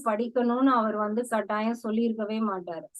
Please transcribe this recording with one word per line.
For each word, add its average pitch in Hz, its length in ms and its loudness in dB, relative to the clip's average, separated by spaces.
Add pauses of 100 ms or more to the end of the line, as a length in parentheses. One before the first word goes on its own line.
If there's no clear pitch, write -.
படிக்கணும்னு 240 720 2
அவர் 220 260 2
வந்து 214 300 0
கட்டாயம் 214 540 -2
சொல்லியிருக்கவே 220 600 0
மாட்டாரு. 180 440 -4 (140)